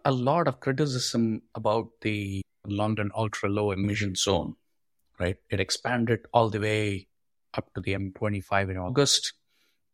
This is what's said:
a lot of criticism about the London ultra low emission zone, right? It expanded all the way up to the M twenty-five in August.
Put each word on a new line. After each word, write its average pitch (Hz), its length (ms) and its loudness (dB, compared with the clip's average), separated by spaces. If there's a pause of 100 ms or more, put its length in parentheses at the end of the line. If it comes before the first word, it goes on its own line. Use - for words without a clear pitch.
a 143 60 4
lot 139 380 2
of 127 100 -2
criticism 127 840 0 (120)
about 110 340 0 (120)
the 101 420 -4 (240)
London 104 500 0
ultra 107 320 -2
low 104 220 2
emission 98 460 -2
zone, - 400 0 (640)
right? 90 160 0 (120)
It 98 120 -2
expanded 117 720 0
all 113 180 6
the 104 80 -4
way 104 480 -2 (500)
up - 180 -8
to 101 60 -6
the 95 140 -2
M 98 220 -4
twenty-five 101 540 -2
in 92 60 -4
August. 127 580 0 (600)